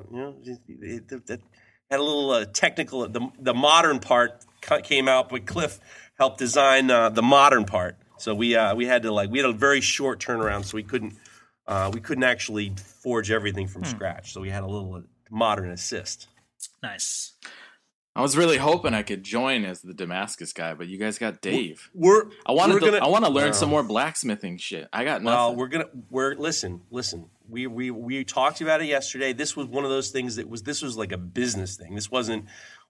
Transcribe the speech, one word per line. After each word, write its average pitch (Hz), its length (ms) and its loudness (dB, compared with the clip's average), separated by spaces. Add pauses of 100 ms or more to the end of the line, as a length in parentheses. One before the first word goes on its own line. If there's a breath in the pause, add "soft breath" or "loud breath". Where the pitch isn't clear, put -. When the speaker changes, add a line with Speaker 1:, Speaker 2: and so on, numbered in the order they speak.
(120)
Speaker 1:
you 120 40 -12
know, 139 180 -10 (100)
it, 123 140 -14 (100)
it, 110 420 -14
it, 131 200 -14
it 113 100 -10 (500 soft breath)
had 139 80 0
a 139 60 0
little, 147 260 0
uh, 117 140 2
technical, 127 640 -4
the, 117 200 -6 (120)
the 127 140 0
modern 151 440 6
part 120 460 2 (160)
cut, - 240 0
came 135 240 2
out, 131 220 4
but 117 160 -8
Cliff 147 340 -6 (360 loud breath)
helped 131 220 2
design, 135 540 4
uh, 117 160 6
the 110 140 2
modern 135 420 8
part, 90 320 -2 (220)
so 107 180 -4
we, 117 180 2
uh, 107 220 6
we 120 100 -2
had 123 160 2
to, 110 100 -2
like, 101 200 0
we 131 80 0
had 131 100 2
a - 20 -2
very 139 280 4
short 131 400 -2
turnaround, 107 440 -2
so 101 120 -8
we 107 80 -6
couldn't, 107 300 -6 (520 soft breath)
uh, 98 280 -2
we 117 40 -6
couldn't 131 260 -2
actually 107 500 -2 (280)
forge 113 280 -2
everything 101 360 -2
from 95 180 -10
Speaker 2:
Hmm. 160 40 -4
Speaker 1:
scratch. 98 460 -8
So 95 80 -12
we 95 80 -8
had 98 140 -8
a - 20 -8
little, 95 300 -10
uh, 87 40 -14 (300)
modern 104 400 0
assist. - 580 -10 (540)
Speaker 2:
Nice. - 500 -8 (840 loud breath)
Speaker 3:
I 107 60 -4
was 135 160 2
really 160 220 4
hoping 151 340 2
I 107 100 0
could 95 220 -8
join 120 400 -2
as 92 160 -8
the 90 140 -16
Damascus 90 580 -8
guy, 82 220 -6
but 87 140 -12
you 95 100 -12
guys 107 200 -6
got 110 220 -6
Dave. 98 540 -6
Speaker 1:
We're, 196 320 6 (180 loud breath)
Speaker 3:
I - 80 0
wanna 180 220 6
Speaker 1:
we're 202 60 4
Speaker 3:
do, 214 120 6
Speaker 1:
gonna 190 120 2
Speaker 3:
I 143 40 4
wanna 196 220 4
learn 139 160 2
Speaker 1:
No. 147 60 2
Speaker 3:
some 147 180 0
more 147 120 4
blacksmithing 107 760 -4
shit. - 340 -10
I 120 120 -4
got 135 180 -2
Speaker 1:
Well, 120 260 4
Speaker 3:
nothing. 120 100 -2
Speaker 1:
we're 127 100 -4
gonna, 160 200 -4 (220)
we're, 131 240 -2
listen, 110 560 -6
listen. 117 400 -8 (180)
We, 123 180 -8
we, 123 240 -6
we 123 340 -6
talked 139 360 -2
about 160 220 2
it 160 40 -4
yesterday. 135 460 -2
This 143 240 -6
was 143 100 -6
one 131 180 -4
of 135 60 -2
those 135 200 -2
things 123 260 -6
that - 120 -8
was, 110 160 -12
this 143 180 -6
was 123 160 -8
like 101 140 -6
a 92 60 -6
business 95 600 -4
thing. 87 160 -16
This 104 160 -8
wasn't, 113 340 -2 (460 loud breath)